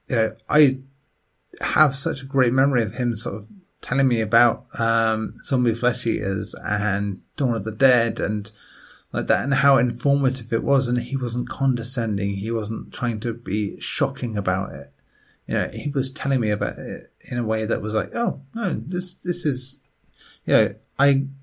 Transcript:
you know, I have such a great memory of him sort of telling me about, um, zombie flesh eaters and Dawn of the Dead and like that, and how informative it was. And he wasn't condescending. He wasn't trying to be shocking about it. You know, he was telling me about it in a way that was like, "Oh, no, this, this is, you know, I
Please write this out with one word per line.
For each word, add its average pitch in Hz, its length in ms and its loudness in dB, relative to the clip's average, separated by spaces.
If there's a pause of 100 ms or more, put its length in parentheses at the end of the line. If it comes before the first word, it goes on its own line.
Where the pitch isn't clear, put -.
you 131 60 -2
know, 113 160 2 (180)
I 139 300 6 (840)
have - 340 4
such - 260 -4
a - 40 -10
great 127 280 2
memory 131 300 4
of 101 120 -4
him 120 200 0
sort - 200 -6
of 104 120 -12 (340)
telling 135 260 2
me 117 140 2
about, 117 440 4 (140)
um, 113 640 0
zombie 123 300 2
flesh 120 320 0
eaters 98 580 -2
and 101 580 -2 (160)
Dawn 123 180 2
of 98 80 -4
the 107 80 -4
Dead 117 480 4
and 101 320 -2 (600)
like 123 160 -4
that, 101 160 2
and 139 100 -2
how 139 240 4
informative 135 720 0
it - 120 0
was. 135 240 2
And 123 100 0
he 123 180 -4
wasn't 120 320 -4
condescending. 110 840 0
He 98 200 -4
wasn't 110 400 -4
trying 117 300 -2
to 117 120 -2
be 104 460 -4
shocking 135 560 -2
about 98 380 -2
it. 71 180 -14 (560)
You 117 80 -2
know, 95 180 -2
he 110 160 -6
was 139 200 -2
telling 135 300 0
me 107 120 0
about 107 280 -2
it 120 320 -10 (180)
in 123 80 -4
a 120 80 -2
way 110 200 0
that 107 160 0
was 104 120 -4
like, 104 220 -2
"Oh, 233 260 -2 (140)
no, 214 180 -2
this, 147 420 -6
this 175 300 -4
is, - 320 -2 (680)
you 151 80 2
know, 110 220 4 (220)
I 135 280 4 (180)